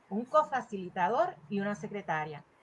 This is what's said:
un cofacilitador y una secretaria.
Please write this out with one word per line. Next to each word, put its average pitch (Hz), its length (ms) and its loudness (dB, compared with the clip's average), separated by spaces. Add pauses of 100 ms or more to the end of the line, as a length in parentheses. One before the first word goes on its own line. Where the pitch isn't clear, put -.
un 220 160 -4
cofacilitador 247 1120 2 (120)
y 202 120 -2
una 208 160 -2
secretaria. 160 640 -4 (200)